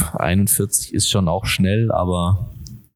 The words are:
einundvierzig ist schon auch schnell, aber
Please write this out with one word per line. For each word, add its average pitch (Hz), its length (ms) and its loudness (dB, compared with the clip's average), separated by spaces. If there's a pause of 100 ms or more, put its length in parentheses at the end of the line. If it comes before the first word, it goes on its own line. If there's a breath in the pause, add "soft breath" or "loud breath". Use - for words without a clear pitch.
(140)
einundvierzig - 800 0
ist - 160 0
schon 92 180 2
auch 87 180 -2
schnell, 107 440 2
aber 90 640 0 (420)